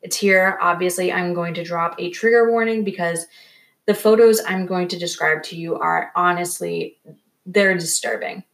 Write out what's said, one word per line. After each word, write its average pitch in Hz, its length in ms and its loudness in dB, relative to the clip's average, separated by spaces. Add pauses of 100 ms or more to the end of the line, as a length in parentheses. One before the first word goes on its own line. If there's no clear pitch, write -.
It's 185 140 -8
here, 190 440 4
obviously, 180 520 0
I'm 175 200 -2
going 170 220 -4
to 170 100 -6
drop 170 340 -4
a 175 120 -6
trigger 233 400 4
warning 226 340 0
because 170 420 -4 (600)
the 208 80 2
photos 220 520 6
I'm 185 200 -2
going 180 220 -2
to 175 100 -8
describe 156 460 -2
to 170 120 -12
you 165 200 -6
are 165 380 -2
honestly, 175 840 -2 (460)
they're 190 320 2
disturbing. 165 760 -6